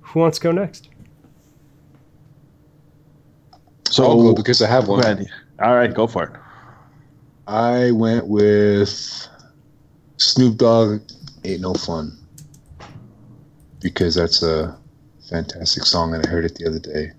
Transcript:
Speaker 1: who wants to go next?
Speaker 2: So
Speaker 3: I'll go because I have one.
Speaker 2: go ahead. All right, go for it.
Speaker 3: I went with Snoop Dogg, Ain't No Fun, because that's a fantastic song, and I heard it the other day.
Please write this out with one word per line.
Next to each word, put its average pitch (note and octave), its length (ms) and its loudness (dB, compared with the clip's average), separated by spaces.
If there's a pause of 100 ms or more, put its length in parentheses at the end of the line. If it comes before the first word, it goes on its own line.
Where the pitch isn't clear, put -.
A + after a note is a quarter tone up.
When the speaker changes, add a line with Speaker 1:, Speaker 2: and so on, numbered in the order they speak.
Speaker 1:
who - 180 -4
wants E3 200 2
to - 40 -8
go E3+ 80 0
next? F#3 380 -6 (3000)
Speaker 2:
So - 160 2
Speaker 3:
I'll A#2 160 4
go A#2 140 6
because A#2 260 0
I A2 60 2
have A#2+ 200 2
one. G2+ 140 2
Speaker 2:
go A#2 60 2
ahead. G2+ 200 -4 (340)
All B2 140 2
right, A#2+ 180 2
go A2+ 140 0
for F#2 180 -6
it. - 60 -18 (1160)
Speaker 3:
I A#2+ 440 0
went A2+ 360 0
with G#2 1000 2 (920)
Snoop B2 400 2
Dogg, A2+ 440 4 (420)
Ain't F#2 180 -6
No F#2 120 -4
Fun, D#2+ 420 -8 (1700)
because F2 320 -2
that's E2+ 300 0
a D#2+ 340 -2 (500)
fantastic F2 560 -6
song, E2 300 -2
and D#2+ 120 -4
I D2+ 40 -8
heard E2 160 -2
it E2 100 -4
the E2+ 120 -8
other D#2+ 100 -4
day. D2+ 280 -8 (140)